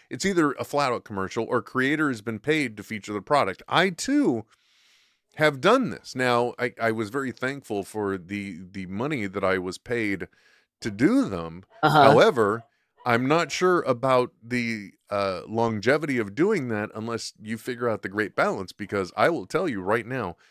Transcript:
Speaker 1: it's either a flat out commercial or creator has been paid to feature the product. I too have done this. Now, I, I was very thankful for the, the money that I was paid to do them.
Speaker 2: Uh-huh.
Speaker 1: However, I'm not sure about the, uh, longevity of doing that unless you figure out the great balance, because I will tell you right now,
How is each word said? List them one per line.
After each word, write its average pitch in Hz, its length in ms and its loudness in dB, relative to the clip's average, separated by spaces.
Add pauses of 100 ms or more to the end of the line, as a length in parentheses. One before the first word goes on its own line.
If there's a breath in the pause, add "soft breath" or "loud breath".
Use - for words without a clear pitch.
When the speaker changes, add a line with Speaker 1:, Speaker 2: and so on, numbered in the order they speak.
Speaker 1:
it's 127 160 -8
either 170 280 2
a 120 120 -8
flat 143 280 0
out 101 120 -4
commercial 98 460 -4
or 123 100 2
creator 143 480 0
has 113 140 -6
been 110 160 -6
paid 139 400 -2
to 101 40 -12
feature 107 300 -10
the 104 80 -4
product. 110 480 0
I 170 220 2
too 185 560 0 (880)
have 147 240 2
done 208 300 4
this. - 240 -12
Now, 123 440 2
I, 123 220 -4
I 113 120 2
was 110 180 -4
very 131 220 -4
thankful 110 520 -6
for 101 320 -4
the, 95 420 -8 (120)
the 95 160 -10
money 110 400 -4
that 95 180 -4
I 95 140 2
was 92 180 -6
paid 104 520 -4 (520)
to 117 100 -6
do 185 380 2
them. 85 360 -8 (180)
Speaker 2:
Uh-huh. 147 300 8
Speaker 1:
However, 117 520 6 (400)
I'm 120 220 2
not 156 240 2
sure 180 320 2
about 127 500 2 (100)
the, 117 500 -4 (180)
uh, 98 380 0
longevity 117 720 0
of 101 160 -4
doing 160 340 0
that 107 260 -2
unless 113 380 -8 (100)
you 110 160 -6
figure 123 300 -4
out 107 140 -2
the 101 60 -8
great 98 280 -2
balance, 143 360 -2
because 98 440 -4
I 117 120 4
will 139 180 -2
tell 180 220 -2
you 98 140 -4
right 104 240 0
now, 120 300 -6 (140)